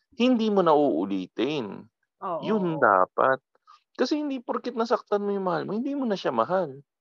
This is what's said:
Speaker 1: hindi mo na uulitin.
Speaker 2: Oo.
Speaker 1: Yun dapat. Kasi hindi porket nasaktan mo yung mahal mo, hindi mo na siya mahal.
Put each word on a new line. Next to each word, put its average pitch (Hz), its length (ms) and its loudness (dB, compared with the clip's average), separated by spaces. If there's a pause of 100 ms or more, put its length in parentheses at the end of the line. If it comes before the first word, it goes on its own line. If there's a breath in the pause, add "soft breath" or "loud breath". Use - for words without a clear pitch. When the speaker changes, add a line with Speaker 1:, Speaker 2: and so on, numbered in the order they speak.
(200)
Speaker 1:
hindi 226 340 2
mo 196 120 4
na 160 100 6
uulitin. 104 1080 -2 (360)
Speaker 2:
Oo. 175 200 -6
Speaker 1:
Yun 170 400 -2
dapat. 117 580 4 (600 soft breath)
Kasi 294 220 0
hindi 269 220 -6
porket 247 340 -8
nasaktan 220 480 -2
mo 202 100 -2
yung 190 140 -2
mahal 160 200 -2
mo, 170 80 -4
hindi 269 200 -4
mo 269 120 -4
na 196 100 0
siya 165 160 -2
mahal. 143 480 -2 (180)